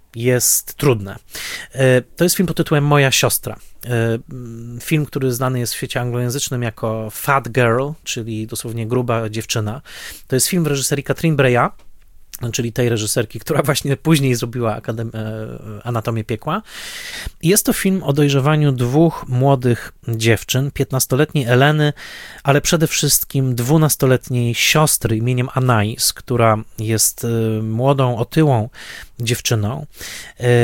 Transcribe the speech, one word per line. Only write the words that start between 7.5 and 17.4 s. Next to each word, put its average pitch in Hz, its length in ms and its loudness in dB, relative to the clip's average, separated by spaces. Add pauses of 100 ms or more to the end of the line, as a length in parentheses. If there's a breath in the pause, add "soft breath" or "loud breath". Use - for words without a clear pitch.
czyli 110 440 -6
dosłownie 117 400 -8
gruba 120 420 -2
dziewczyna. 107 520 -4 (460 loud breath)
To 131 80 -2
jest 127 120 2
film 175 160 2
w 151 40 0
reżyserii 139 360 -2
Katrin 160 320 0
Breillat, 131 480 2 (720)
czyli 117 200 -4
tej 123 160 2
reżyserki, 110 500 -2
która 147 240 -2
właśnie 139 340 0
później 135 380 2
zrobiła 117 400 -2
Akadem-, 113 380 -6
e, 110 720 -10
Anatomię 117 400 -2
Piekła. 151 380 -4 (800 loud breath)